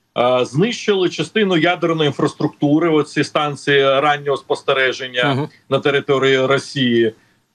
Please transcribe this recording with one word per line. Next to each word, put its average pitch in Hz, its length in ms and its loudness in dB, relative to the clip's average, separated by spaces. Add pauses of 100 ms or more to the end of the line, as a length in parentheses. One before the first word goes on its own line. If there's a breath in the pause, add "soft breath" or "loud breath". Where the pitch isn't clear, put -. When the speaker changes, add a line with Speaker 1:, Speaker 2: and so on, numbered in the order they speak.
(140)
Speaker 1:
а, 123 300 2
знищили 185 640 0
частину 185 480 -2
ядерної 165 520 0
інфраструктури, 151 840 0
оці 147 340 0
станції 143 580 0 (180)
раннього 143 360 0
спостереження 127 1000 -2
Speaker 2:
Мгм. 147 140 -4 (200 soft breath)
Speaker 1:
на 135 100 0
території 135 680 2
Росії. 123 680 0 (400 soft breath)